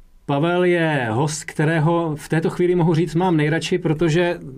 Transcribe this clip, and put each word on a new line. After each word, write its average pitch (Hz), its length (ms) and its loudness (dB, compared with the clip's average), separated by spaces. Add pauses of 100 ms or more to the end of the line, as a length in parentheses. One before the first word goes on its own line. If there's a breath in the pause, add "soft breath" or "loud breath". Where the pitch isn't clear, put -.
(280)
Pavel 170 360 0
je 160 460 0
host, 147 340 -2
kterého 160 720 0
v - 120 -14
této 160 220 0
chvíli 180 240 0
mohu 170 200 2
říct 160 200 0
mám 180 220 2
nejradši, 160 420 0
protože 170 600 0 (200)